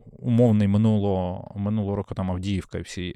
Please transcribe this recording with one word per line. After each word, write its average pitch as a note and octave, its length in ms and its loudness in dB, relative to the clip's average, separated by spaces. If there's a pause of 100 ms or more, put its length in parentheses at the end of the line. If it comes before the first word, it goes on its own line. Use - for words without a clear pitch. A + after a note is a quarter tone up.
(120)
умовний A2+ 560 4
минуло-, G2 920 0
минулого G2+ 380 -2
року G2+ 200 -8
там F#2 160 -4
Авдіївка F#2 460 -4
і F2 40 -6
всі, F2+ 340 -8